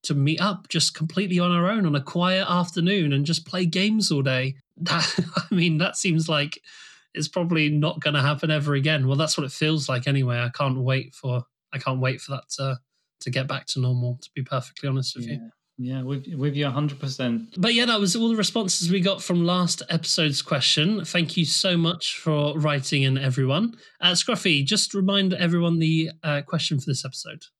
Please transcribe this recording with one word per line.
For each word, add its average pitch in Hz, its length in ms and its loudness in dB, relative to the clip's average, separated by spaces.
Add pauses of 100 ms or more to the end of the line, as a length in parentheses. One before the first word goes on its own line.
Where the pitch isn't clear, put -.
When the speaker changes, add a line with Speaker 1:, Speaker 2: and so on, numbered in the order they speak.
Speaker 1:
to 151 100 -2
meet 151 260 2
up 196 280 -2
just - 260 0
completely 180 440 -2
on 175 120 2
our 175 200 2
own 214 160 2
on 147 80 2
a 135 80 0
quiet 185 460 0
afternoon 175 640 2
and 139 140 2
just 160 200 0
play 185 200 0
games 202 440 2
all 143 120 2
day. 131 340 0 (220)
That, 165 400 -2 (180)
<laughs> - 140 -4
I 208 40 0
mean, 170 240 4
that 180 180 0
seems 165 320 2
like 147 320 -2 (540)
it's 151 140 -4
probably 165 400 2
not 151 320 2
gonna 143 220 2
happen 147 280 2
ever 147 240 2
again. 139 320 2
Well, 139 100 2
that's 151 200 0
what 147 80 -2
it 135 80 -6
feels 156 360 0
like 127 180 -2
anyway. 131 320 2
I 120 100 -2
can't 131 300 -2
wait 131 360 0
for, 123 300 -4 (280)
I 139 60 -6
can't 131 220 -2
wait 127 200 0
for 139 120 -10
that 131 240 -10
to, 135 240 -4 (400)
to - 100 -8
get 131 180 -2
back 135 180 -6
to - 140 -4
normal, 123 420 0
to - 120 -20
be 139 80 -6
perfectly - 460 -6
honest 135 280 -4
with 117 100 -8
you. 113 80 -6
Speaker 2:
Yeah. 117 140 -10 (300)
Yeah, 127 240 -4
with, 135 320 -6
with 139 200 -2
you 143 120 0
a 135 40 0
hundred 143 300 -2
percent. 120 560 -4
Speaker 1:
But 226 160 2
yeah, 233 140 4
that 226 120 2
was 202 160 2
all 226 140 2
the 226 80 2
responses 196 540 0
we 190 100 4
got 190 220 0
from 175 220 2
last 180 440 0
episode's 160 540 0
question. 165 640 2
Thank 170 320 -2
you 165 100 2
so 175 320 0
much 170 400 0
for 151 400 0
writing 143 440 0
in, 135 140 4
everyone. 135 600 0 (240)
Uh, 180 120 2
Scruffy, 175 520 2
just - 280 0
remind 196 400 2
everyone 170 460 2
the, 160 320 2 (120)
uh, 147 200 -2
question 147 360 -2
for 127 80 -4
this 139 200 -4
episode. - 400 -14 (140)